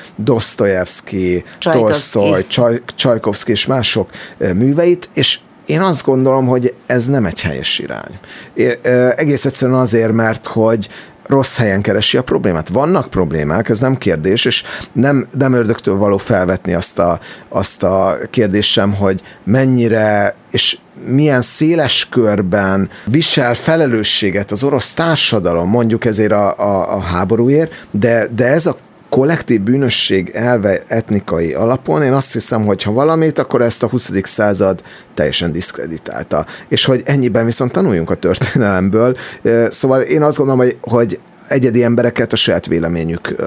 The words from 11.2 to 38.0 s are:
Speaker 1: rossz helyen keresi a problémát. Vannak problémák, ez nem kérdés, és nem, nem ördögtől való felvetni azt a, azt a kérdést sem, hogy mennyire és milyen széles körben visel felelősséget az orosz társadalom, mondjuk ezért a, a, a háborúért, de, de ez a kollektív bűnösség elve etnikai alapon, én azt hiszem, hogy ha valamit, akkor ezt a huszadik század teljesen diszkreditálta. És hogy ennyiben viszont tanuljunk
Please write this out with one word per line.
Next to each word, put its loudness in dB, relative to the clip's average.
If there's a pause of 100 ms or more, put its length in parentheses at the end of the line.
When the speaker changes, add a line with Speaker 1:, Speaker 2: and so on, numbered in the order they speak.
Speaker 1:
rossz 2
helyen 0
keresi 0
a 2
problémát. -2
Vannak 0
problémák, -2
ez 2
nem 0
kérdés, 0
és 0 (300)
nem, 2 (120)
nem 2
ördögtől 0
való 2
felvetni 0
azt -2
a, 2 (300)
azt -2
a 2 (140)
kérdést 0
sem, 0
hogy 0 (220)
mennyire 2 (160)
és 0 (280)
milyen 2
széles 0
körben 0 (160)
visel 2
felelősséget 0
az -2
orosz 0
társadalom, 0
mondjuk 0
ezért 2
a, 2
a, 0
a -4
háborúért, 0
de, 0
de 0
ez 2
a -2 (320)
kollektív 0
bűnösség 0
elve 0
etnikai -2
alapon, 0
én 2
azt 0
hiszem, 0
hogy 0
ha -2
valamit, 2
akkor 0
ezt 0
a -2
huszadik -2
század 0 (320)
teljesen -2
diszkreditálta. -6 (220)
És 2
hogy 2
ennyiben 0
viszont -2
tanuljunk 0